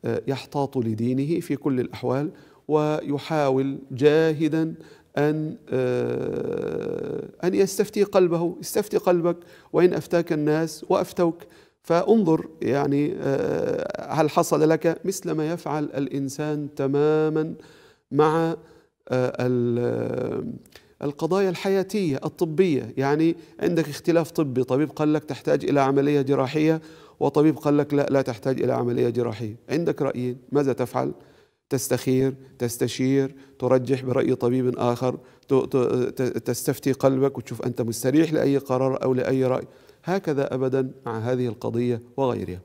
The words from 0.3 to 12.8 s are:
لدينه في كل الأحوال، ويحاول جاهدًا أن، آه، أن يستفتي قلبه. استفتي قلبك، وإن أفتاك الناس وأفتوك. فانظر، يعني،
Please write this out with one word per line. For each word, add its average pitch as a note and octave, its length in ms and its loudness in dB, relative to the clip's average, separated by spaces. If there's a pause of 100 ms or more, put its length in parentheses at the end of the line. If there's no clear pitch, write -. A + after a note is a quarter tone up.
لدينه B2+ 640 -2
في D3 160 -4
كل C3 240 -2
الأحوال، B2+ 500 -4 (380)
ويحاول C#3+ 1080 0 (120)
جاهدًا D#3 840 2 (440)
أن، D#3 380 0 (120)
آه، - 1600 -4 (160)
أن F#3+ 100 2
يستفتي G3 480 0
قلبه. F3 580 2
استفتي - 360 -4
قلبك، F3 400 2 (360)
وإن F3+ 220 4
أفتاك E3+ 380 -2
الناس D#3 560 0
وأفتوك. F3+ 480 0 (460)
فانظر، E3+ 680 2 (140)
يعني، C#3+ 560 0